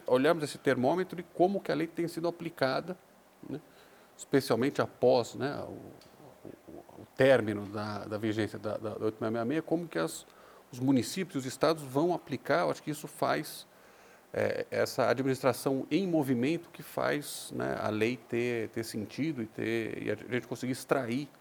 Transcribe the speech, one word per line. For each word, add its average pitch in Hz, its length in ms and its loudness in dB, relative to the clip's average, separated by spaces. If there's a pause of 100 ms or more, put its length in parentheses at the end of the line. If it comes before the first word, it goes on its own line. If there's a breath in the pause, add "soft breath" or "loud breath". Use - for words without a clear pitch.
olharmos 151 380 4
esse - 140 -6
termômetro 156 600 2
e 180 40 -10
como 185 380 2
que - 100 -2
a 151 40 2
lei 160 120 0
tem 165 200 -2
sido 165 200 -4
aplicada, 160 720 -2 (500)
né, 143 140 -8 (560 soft breath)
especialmente 131 640 2
após, 123 540 4
né, 127 320 -6
o, - 800 -16 (220)
o, - 300 -18
o 110 140 -16
término 110 520 6
da, 104 320 -6
da 104 180 -6
vigência 107 420 0
da, 104 160 -4
da, 107 200 -6
da 110 100 -4
oito 110 160 0
meia 110 100 0
meia 117 140 0
meia, 151 160 0
como 165 260 -2
que 165 120 -4
as, 165 260 -4 (460 soft breath)
os 123 80 -12
municípios 135 560 2
e - 20 0
os 127 80 -2
estados 151 380 2
vão 143 300 2
aplicar. - 480 0
Eu 156 100 2
acho - 120 -6
que 151 80 -4
isso 151 160 -8
faz... - 640 -2 (640 soft breath)
é, - 380 0
essa 110 380 2
administração 131 800 0
em 185 160 2
movimento 151 640 0
que - 120 -18
faz, 143 720 -4
né, 123 280 -2
a 107 80 0
lei 110 260 2
ter, 120 540 -2
ter 113 140 -4
sentido 123 600 -4
e, - 20 -2
ter, 110 560 -4
e 110 80 -2
a 107 60 0
gente 117 320 -4
conseguir 127 240 -4
extrair 131 580 0 (120)